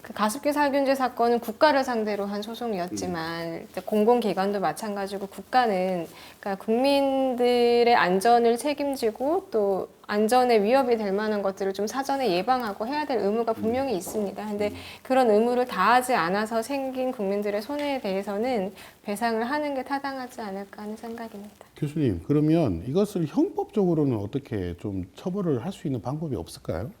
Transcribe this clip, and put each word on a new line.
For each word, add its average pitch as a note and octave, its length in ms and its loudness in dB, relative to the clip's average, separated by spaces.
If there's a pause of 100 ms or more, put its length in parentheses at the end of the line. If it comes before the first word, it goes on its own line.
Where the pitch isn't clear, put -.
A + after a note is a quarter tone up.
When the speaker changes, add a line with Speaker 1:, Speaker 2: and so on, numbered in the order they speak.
Speaker 1:
그 - 120 -16
가습기 A3 400 0
살균제 C#4 420 2
사건은 A#3+ 440 2
국가를 C4+ 440 4
상대로 G#3+ 420 -2
한 G3+ 160 -4
소송이었지만 F3+ 1040 -4
Speaker 2:
음. E3 220 -8
Speaker 1:
이제 F3+ 120 -8
공공기관도 G#3 800 2
마찬가지고 G3 680 -4
국가는 F#3+ 800 0 (340)
그러니까 G3 240 -6
국민들의 B3 1300 4
안전을 A#3 640 6
책임지고 C#4+ 920 -2
또 G3 380 0 (180)
안전에 A3 560 4
위협이 A#3+ 340 4
될 G3+ 160 -2
만한 G#3 280 0
것들을 G3 320 -2
좀 G3+ 140 -2
사전에 C4+ 500 0
예방하고 A3 500 -2
해야 D4 180 -4
될 B3+ 140 -2
의무가 A3+ 340 0
Speaker 2:
음. A3 80 -6
Speaker 1:
분명히 A#3+ 360 0
있습니다. G3+ 480 -6
근데 G#3 240 -2
Speaker 2:
음. - 60 -8 (280)
Speaker 1:
그런 B3+ 260 4
의무를 A#3+ 360 4
다하지 B3 480 4
않아서 G#3+ 480 0
생긴 C4 520 -4
국민들의 G#3 480 -2
손해에 C#4+ 400 -4
대해서는 G3+ 720 -2 (300)
배상을 A3 400 -2
하는 D4 300 -2
게 C4 100 -4
타당하지 C4+ 580 -8
않을까 G3 420 -10
하는 G#3+ 140 -10
생각입니다. A3+ 680 -14 (120)
Speaker 2:
교수님, C#3+ 500 -2
그러면 D3 600 2
이것을 F3 400 0
형법적으로는 F3+ 880 0
어떻게 G2+ 600 -4
좀 F#2+ 280 -6 (100)
처벌을 F3 480 -2
할 F#3 80 -6
수 - 160 -10
있는 C3 140 -2
방법이 D3 340 -4
없을까요? F2+ 640 -6